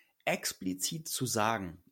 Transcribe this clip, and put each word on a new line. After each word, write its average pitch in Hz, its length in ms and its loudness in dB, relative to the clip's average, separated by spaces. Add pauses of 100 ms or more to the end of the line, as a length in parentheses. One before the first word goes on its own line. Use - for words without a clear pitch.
(240)
explizit 156 800 -2
zu - 200 -2
sagen, 107 640 2